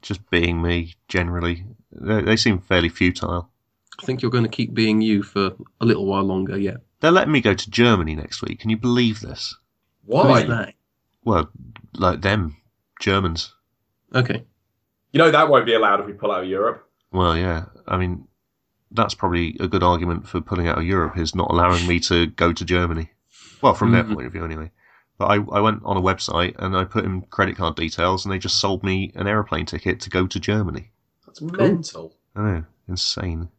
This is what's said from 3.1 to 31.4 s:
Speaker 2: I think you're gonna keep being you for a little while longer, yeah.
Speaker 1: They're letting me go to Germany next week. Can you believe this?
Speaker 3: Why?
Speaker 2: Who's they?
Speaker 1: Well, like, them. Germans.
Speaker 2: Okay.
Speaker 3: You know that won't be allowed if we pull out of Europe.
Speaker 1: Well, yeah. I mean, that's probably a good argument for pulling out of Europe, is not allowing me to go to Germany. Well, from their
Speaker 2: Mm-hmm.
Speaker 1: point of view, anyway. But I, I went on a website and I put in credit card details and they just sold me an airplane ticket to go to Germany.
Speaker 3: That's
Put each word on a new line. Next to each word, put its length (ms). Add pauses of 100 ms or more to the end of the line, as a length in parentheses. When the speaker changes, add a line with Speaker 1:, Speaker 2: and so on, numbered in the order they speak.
Speaker 2:
I 40
think 160
you're 100
gonna 180
keep 260
being 260
you 220
for 320 (260)
a 60
little 200
while 180
longer, 340
yeah. 200 (220)
Speaker 1:
They're 120
letting 200
me 80
go 140
to 160
Germany 460
next 260
week. 180
Can 100
you 60
believe 440
this? 340 (500)
Speaker 3:
Why? 380
Speaker 2:
Who's 60
they? 260 (500)
Speaker 1:
Well, 240 (460)
like, 260
them. 360 (440)
Germans. 520 (640)
Speaker 2:
Okay. 300 (680)
Speaker 3:
You 60
know 120
that 180
won't 180
be 80
allowed 260
if 60
we 60
pull 200
out 120
of 40
Europe. 400 (240)
Speaker 1:
Well, 240
yeah. 300 (200)
I 100
mean, 300 (680)
that's 220
probably 460
a 80
good 140
argument 460
for 120
pulling 280
out 100
of 60
Europe, 340
is 160
not 160
allowing 360
me 140
to 260
go 260
to 120
Germany. 460 (500)
Well, 140
from 180
their 120
Speaker 2:
Mm-hmm. 100
Speaker 1:
point 120
of 60
view, 120
anyway. 260 (480)
But 80
I, 80 (220)
I 40
went 240
on 120
a 40
website 580
and 180
I 80
put 200
in 180
credit 340
card 200
details 480
and 80
they 60
just 220
sold 220
me 320
an 120
airplane 400
ticket 340
to 100
go 160
to 140
Germany. 500 (360)
Speaker 3:
That's 140